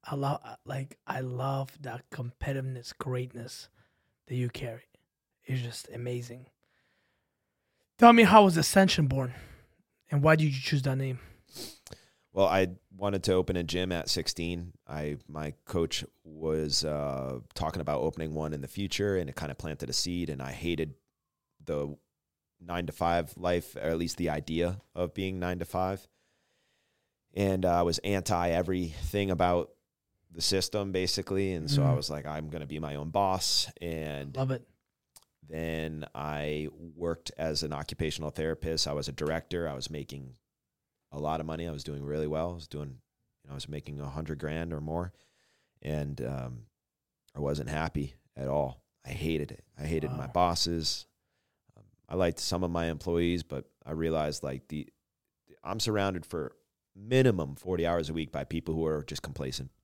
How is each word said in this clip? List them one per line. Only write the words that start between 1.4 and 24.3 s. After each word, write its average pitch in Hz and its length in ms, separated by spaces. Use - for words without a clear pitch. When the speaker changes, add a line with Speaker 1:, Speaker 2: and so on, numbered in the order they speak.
Speaker 1:
that 123 280
competitiveness, 131 880
greatness 123 720
that 123 80
you 123 140
carry. 117 340
It's 131 180
just - 320
amazing. 120 540
Tell 233 140
me, 233 100
how 208 220
was 170 120
Ascension 175 500
born, 127 260
and 143 140
why 156 120
did 156 100
you 147 140
choose 139 240
that 135 140
name? 131 220
Speaker 2:
Well, 95 140
I 95 220
wanted 98 280
to 92 100
open 92 240
a 87 60
gym 90 280
at 85 180
sixteen. 85 640
I, 76 300
my 76 260
coach 82 380
was, 78 640
uh, 67 540
talking 80 280
about 73 200
opening 80 320
one 76 200
in 71 80
the 67 60
future, 101 500
and 80 120
it 67 60
kinda 73 200
planted 73 340
a 69 40
seed, 87 360
and 67 120
I 65 100
hated 80 440
the 73 320
nine-to-five 85 800
life, 87 380
or - 60
at 82 160
least 85 200
the 85 120
idea 82 520